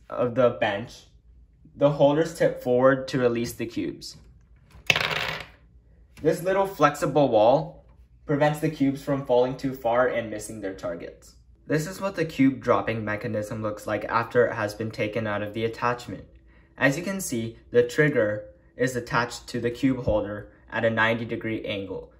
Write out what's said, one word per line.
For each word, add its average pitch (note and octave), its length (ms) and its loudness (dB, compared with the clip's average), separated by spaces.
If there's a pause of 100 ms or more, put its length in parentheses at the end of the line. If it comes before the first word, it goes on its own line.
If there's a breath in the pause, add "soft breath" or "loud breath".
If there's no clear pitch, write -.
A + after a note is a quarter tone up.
of A#2+ 240 -2
the B2 180 4 (100)
bench, G#2+ 460 -4 (680)
the C#3+ 160 4
holders D3+ 420 4
tip - 300 0
forward C3 460 4
to C3+ 100 -2
release A#2 320 2
the A#2 140 -6
cubes. - 500 -8 (2000)
This D#3+ 200 2
little F#3+ 260 2
flexible D3 600 4
wall A#2+ 580 4 (400)
prevents D3+ 360 2
the D#3 80 0
cubes C3+ 340 0
from C3+ 220 -2
falling B2+ 320 2
too C3+ 160 -4
far B2+ 340 2
and A#2 220 -2
missing G#2+ 320 -12
their F#2+ 120 -6
targets. - 640 -12 (320)
This D#3 180 0
is F#3+ 140 -10
what G3 160 -4
the E3+ 80 -2
cube C3+ 380 2
dropping A2 420 0
mechanism G#2+ 580 -6
looks - 240 -6
like G#2+ 200 -4
after A#2 420 2
it G#2+ 60 -4
has G#2+ 200 -4
been A2 160 -6
taken A#2 380 -4
out G#2 140 -2
of G#2 120 -6
the A2+ 120 -4
attachment. A#2+ 580 -4 (540 soft breath)
As C#3 200 2
you F3 60 -6
can G3 160 -4
see, A2+ 380 -6 (140 loud breath)
the A#2+ 120 6
trigger B2+ 640 0 (320 soft breath)
is B2 180 -2
attached A#2+ 520 -4
to A#2+ 120 -6
the A#2 100 -2
cube B2+ 360 0
holder G#2 440 -2 (240 soft breath)
at A2+ 120 -2
a A2+ 40 6
ninety A2+ 360 2
degree A2 400 -6
angle, G2 540 -8